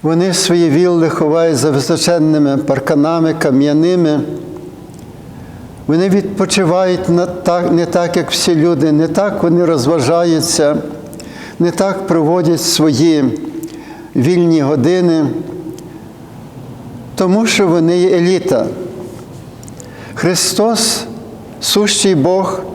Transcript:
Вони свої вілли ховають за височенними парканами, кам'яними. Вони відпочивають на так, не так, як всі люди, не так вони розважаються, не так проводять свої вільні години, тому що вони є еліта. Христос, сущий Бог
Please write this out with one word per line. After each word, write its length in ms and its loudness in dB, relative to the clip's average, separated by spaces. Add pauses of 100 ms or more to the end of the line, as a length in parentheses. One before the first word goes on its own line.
Вони 280 2
свої 360 2
вілли 400 4
ховають 480 2
за 140 2
височенними 840 2
парканами, 760 0
кам'яними. 880 2 (1700)
Вони 220 2
відпочивають 1000 0
на 160 2
так, 460 0
не 140 2
так, 320 0
як 140 -2
всі 240 0
люди, 360 2
не 160 2
так 360 0
вони 220 2
розважаються, 1120 2 (840)
не 120 2
так 360 -2
проводять 540 2
свої 600 2 (920)
вільні 460 4
години, 640 2 (1900)
тому 320 2
що 200 2
вони 320 2
є 180 4
еліта. 480 2 (1500)
Христос, 880 0 (580)
сущий 540 2
Бог 440 0 (160)